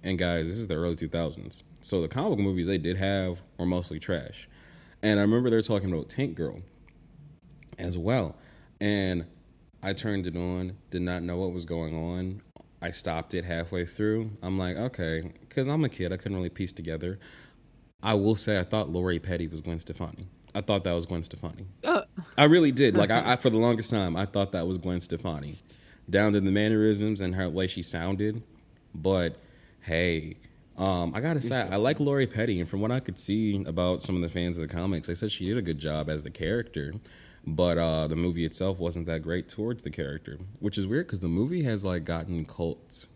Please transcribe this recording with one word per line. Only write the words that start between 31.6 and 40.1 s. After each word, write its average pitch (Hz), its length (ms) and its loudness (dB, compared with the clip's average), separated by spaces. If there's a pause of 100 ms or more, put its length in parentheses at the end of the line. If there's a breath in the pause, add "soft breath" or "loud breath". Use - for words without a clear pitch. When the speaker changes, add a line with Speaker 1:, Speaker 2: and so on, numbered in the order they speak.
Speaker 2:
so 92 60 -4
Speaker 1:
I - 40 0
like 135 200 2
Speaker 2:
funny. 151 100 0
Speaker 1:
Lori 139 200 2
Petty, 107 320 0
and 85 100 -2
from 98 120 -4
what 110 100 0
I 131 80 0
could 98 200 -8
see 101 460 0
about 90 360 0
some 95 140 -2
of 90 60 2
the 85 80 0
fans 87 280 -2
of 80 100 -4
the - 60 -8
comics, 87 340 -2
they 85 80 -2
said 104 160 -4
she - 160 -6
did 110 100 0
a 117 40 -2
good 82 180 -2
job 76 300 -2
as 76 140 -2
the 76 80 -10
character. 80 600 -4 (520 loud breath)
But, 82 320 4
uh, 80 300 2
the 78 80 0
movie 85 300 0
itself 92 340 -2
wasn't 85 280 -2
that 82 140 -2
great 85 280 -4
towards 113 340 -4
the 76 80 -6
character, 71 460 -6 (220)